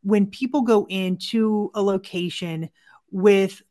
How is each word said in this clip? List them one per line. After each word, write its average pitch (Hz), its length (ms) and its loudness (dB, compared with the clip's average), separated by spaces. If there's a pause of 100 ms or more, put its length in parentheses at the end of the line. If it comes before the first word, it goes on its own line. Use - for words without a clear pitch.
when 202 240 2
people 262 340 -4
go 220 260 2
into 208 840 -2
a 214 80 -2
location 180 880 -4 (420)
with 196 600 4